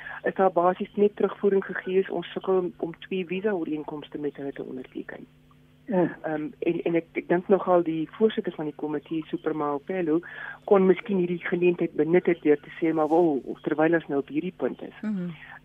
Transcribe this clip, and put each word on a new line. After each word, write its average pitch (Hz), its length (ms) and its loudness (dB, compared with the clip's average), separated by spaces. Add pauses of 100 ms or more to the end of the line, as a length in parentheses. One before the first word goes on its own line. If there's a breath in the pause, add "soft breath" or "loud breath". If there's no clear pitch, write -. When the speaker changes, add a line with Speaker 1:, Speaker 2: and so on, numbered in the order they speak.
(240 loud breath)
Speaker 1:
is 180 100 -2
daar 190 180 2
basies 180 440 0
net 202 200 2
terugvoering 196 500 0
gegee 190 340 -2
is, 190 100 0
ons - 220 -6
sukkel 190 260 0
om, 180 200 -2
om 170 220 -8
twee 185 260 -6
visa-ooreenkomste 160 920 -6
met 147 180 -6
hulle 139 160 -8
te - 120 -10
onderteken. - 640 -12 (600)
Speaker 2:
Ja. 180 360 0
Speaker 1:
Ehm, 151 260 -4 (120)
en, 170 240 -2
en 170 120 0
ek, 165 180 0
ek - 140 -8
dink 180 200 0
nogal 180 360 4
die 160 280 -4
voorsitter 220 420 0
van 156 120 -8
die 147 100 -8
komitee, 151 500 -6
Superma 151 460 -4
Opelo, 165 480 -2 (440 loud breath)
kon 190 220 6
miskien 190 320 4
hierdie 175 260 0
geleentheid 175 500 2
benut 160 320 4
het 170 160 2
deur 147 180 4
te - 100 -20 (100)
sê, 160 140 2
maar 156 160 2
wel, 160 320 4 (200)
terwyl 156 320 2
ons 165 140 0
nou 143 120 0
op - 80 -2
hierdie 160 300 -4
punt - 240 -4
is, - 200 -14
Speaker 3:
Mhm. 190 280 -4 (360 loud breath)